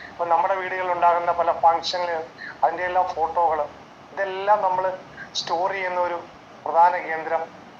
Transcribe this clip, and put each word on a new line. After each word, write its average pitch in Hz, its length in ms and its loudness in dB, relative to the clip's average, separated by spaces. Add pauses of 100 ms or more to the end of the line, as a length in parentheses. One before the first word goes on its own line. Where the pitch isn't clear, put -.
ഇപ്പം 170 200 -6
നമ്മുടെ 185 260 4
വീടുകളിൽ 185 360 -4
ഉണ്ടാകുന്ന 175 400 4
പല 170 200 2
ഫംഗ്ഷനിൽ 170 720 0 (400)
അതിൻ്റെ 165 200 0
എല്ലാ 180 180 2
ഫോട്ടോകൾ 160 600 0 (520)
ഇതെല്ലാം 196 480 0
നമ്മൾ 185 360 0 (360)
സ്റ്റോർ 180 380 -2
ചെയ്യുന്ന 185 280 -2
ഒരു 170 240 -2 (420)
പ്രധാന 175 320 4
കേന്ദ്രം 160 420 -4 (400)